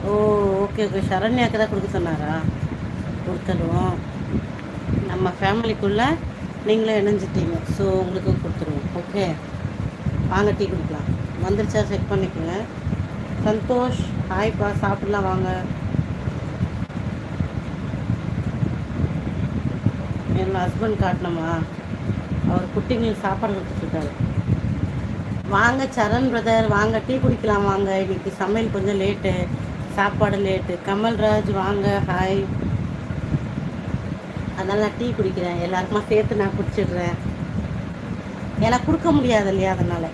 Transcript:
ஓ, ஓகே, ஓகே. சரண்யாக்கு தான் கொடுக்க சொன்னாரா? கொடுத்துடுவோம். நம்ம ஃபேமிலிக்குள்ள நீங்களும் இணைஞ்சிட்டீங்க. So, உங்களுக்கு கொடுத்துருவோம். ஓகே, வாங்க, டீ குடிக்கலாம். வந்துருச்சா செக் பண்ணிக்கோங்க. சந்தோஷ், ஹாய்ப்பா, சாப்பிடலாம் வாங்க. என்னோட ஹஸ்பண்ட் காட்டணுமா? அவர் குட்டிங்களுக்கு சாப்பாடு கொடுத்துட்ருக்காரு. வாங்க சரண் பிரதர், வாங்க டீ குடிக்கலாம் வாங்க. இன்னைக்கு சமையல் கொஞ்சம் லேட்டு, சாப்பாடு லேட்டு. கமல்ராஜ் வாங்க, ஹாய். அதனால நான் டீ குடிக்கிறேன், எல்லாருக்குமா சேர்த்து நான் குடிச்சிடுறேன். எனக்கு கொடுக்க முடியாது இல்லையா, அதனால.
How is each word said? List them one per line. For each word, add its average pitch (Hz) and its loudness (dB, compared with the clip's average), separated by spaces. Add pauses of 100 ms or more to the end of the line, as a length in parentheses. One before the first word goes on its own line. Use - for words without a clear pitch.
ஓ, 202 2 (520)
ஓகே, 208 0
ஓகே. 196 0 (100)
சரண்யாக்கு 226 2
தான் 214 2
கொடுக்க 196 -2
சொன்னாரா? 160 0 (880)
கொடுத்துடுவோம். 180 0 (1160)
நம்ம 180 0
ஃபேமிலிக்குள்ள 208 2 (640)
நீங்களும் 220 4
இணைஞ்சிட்டீங்க. 185 2 (200)
So, 202 2 (160)
உங்களுக்கு 185 0 (120)
கொடுத்துருவோம். 160 -4 (120)
ஓகே, 196 -2 (1040)
வாங்க, 208 4
டீ 202 2
குடிக்கலாம். 156 -2 (360)
வந்துருச்சா 208 2
செக் 190 -2
பண்ணிக்கோங்க. 175 0 (920)
சந்தோஷ், 247 2 (280)
ஹாய்ப்பா, 202 0 (140)
சாப்பிடலாம் 196 0
வாங்க. 185 0 (4000)
என்னோட 190 2
ஹஸ்பண்ட் 208 0
காட்டணுமா? 170 0 (1000)
அவர் - 0
குட்டிங்களுக்கு 220 0
சாப்பாடு 202 0
கொடுத்துட்ருக்காரு. 165 -4 (1400)
வாங்க 240 4 (160)
சரண் 247 4
பிரதர், 226 4 (120)
வாங்க 220 4 (100)
டீ 254 0 (100)
குடிக்கலாம் 208 2
வாங்க. 196 2 (160)
இன்னைக்கு 190 -2 (100)
சமையல் 208 0
கொஞ்சம் 196 0
லேட்டு, 196 0 (640)
சாப்பாடு 202 4 (100)
லேட்டு. 190 0 (140)
கமல்ராஜ் 214 2 (100)
வாங்க, 196 2 (220)
ஹாய். 190 2 (2250)
அதனால 196 2
நான் 208 0
டீ 240 0 (100)
குடிக்கிறேன், 180 0
எல்லாருக்குமா 185 0
சேர்த்து 214 4
நான் 196 0
குடிச்சிடுறேன். 180 0 (1500)
எனக்கு 247 2
கொடுக்க 320 2
முடியாது 220 4
இல்லையா, 190 2
அதனால. 170 0